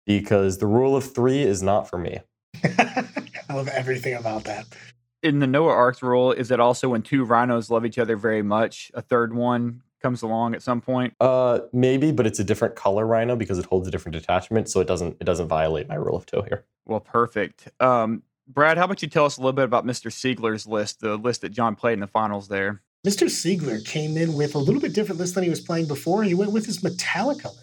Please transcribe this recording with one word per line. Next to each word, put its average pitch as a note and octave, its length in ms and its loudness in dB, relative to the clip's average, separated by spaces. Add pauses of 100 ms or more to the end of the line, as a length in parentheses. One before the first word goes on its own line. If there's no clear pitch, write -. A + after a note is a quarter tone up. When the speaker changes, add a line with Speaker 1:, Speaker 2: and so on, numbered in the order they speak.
Speaker 1:
because G2 540 2
the G#2+ 80 0
rule B2+ 280 4
of C3 180 -4
three C3 280 2
is G2 200 2
not G2 280 0
for F2 80 -8
me. - 240 -8 (200)
Speaker 2:
<laughs> - 220 -10
I - 880 -2
love C3+ 140 -4
everything C3 460 -4
about A2+ 320 -6
that. G2+ 220 -10 (540)
Speaker 3:
In D3 180 2
the C#3+ 80 2
Noah C#3+ 260 4
Ark's B2 280 4
rule, B2+ 300 2
is A#2 200 -2
it A#2+ 100 4
also B2 280 4
when A#2 120 0
two C3 240 0
Rhinos A#2 440 2
love A2+ 160 2
each A2 120 -4
other A2+ 180 2
very A2 260 0
much, G#2+ 520 -2
a B2 80 -8
third A#2 320 0
one A#2+ 480 -2 (200)
comes B2 200 -2
along A2+ 320 -2
at - 80 -8
some A#2+ 200 -2
point? B2+ 380 -2
Speaker 1:
Uh, B2+ 420 4 (120)
maybe, C3 380 4
but A#2+ 160 2
it's G#2+ 120 -2
a G#2+ 40 0
different G#2+ 320 0
color G#2 320 0
Rhino A#2 280 2
because G2+ 220 -2
it F2 80 -4
holds F#2+ 220 0
a E2+ 40 -6
different E2 220 -6
detachment, F2+ 560 -2
so G2 100 2
it F2 80 2
doesn't, F2 320 -2
it - 40 -12
doesn't F2+ 240 0
violate D#2 420 0
my - 60 -6
rule - 200 -2
of - 100 -8
two - 180 -2
here. - 220 -8 (200)
Speaker 3:
Well, G#2+ 140 -4
perfect. - 680 -2 (100)
Um, A#2 420 2 (260)
Brad, D3 300 2
how F3 60 4
about F#3+ 180 -2
you F3 60 -4
tell D3 180 4
us C#3+ 120 -2
a - 20 -18
little C3 140 2
bit C3+ 120 2
about A#2 200 0
Mister A#2+ 240 -4
Siegler's A2 580 -2
list, G#2+ 320 -4
the G#2+ 180 -2
list A#2 240 -4
that F2 80 -8
John A2 260 0
played A#2+ 180 0
in G2+ 80 -2
the G2+ 60 -6
finals G#2 420 -2
there? G2+ 340 -4 (200)
Speaker 2:
Mister G3+ 220 0
Siegler D3+ 580 -4
came D#3 340 -6
in D#3+ 180 0
with D3 180 -2
a D3+ 60 -2
little F#3+ 220 2
bit A#3 120 -4
different G3 260 -2
list F#3 140 -4
than F#3+ 100 -2
he F3 60 0
was D#3 120 -4
playing E3 260 -4
before. E3 340 -2
He F#3+ 140 0
went G3+ 160 0
with A3 160 -2
his - 160 -6
Metallica F#3+ 800 -4